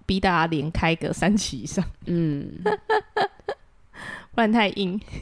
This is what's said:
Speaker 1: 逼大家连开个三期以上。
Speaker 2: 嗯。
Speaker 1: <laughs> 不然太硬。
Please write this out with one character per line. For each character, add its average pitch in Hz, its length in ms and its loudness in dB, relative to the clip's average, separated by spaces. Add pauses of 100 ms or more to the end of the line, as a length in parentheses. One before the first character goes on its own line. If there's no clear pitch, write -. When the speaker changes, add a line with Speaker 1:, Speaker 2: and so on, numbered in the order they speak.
Speaker 1:
逼 190 120 2
大 190 120 2
家 165 160 4
连 156 240 -2
开 165 260 2
个 151 160 -2
三 202 240 2
期 147 220 -4
以 110 80 -8
上。 175 180 -2 (220)
Speaker 2:
嗯。 160 500 0
Speaker 1:
<laughs> - 1800 -4
不 233 60 2
然 214 100 4
太 220 200 4
硬。 196 280 -2 (240)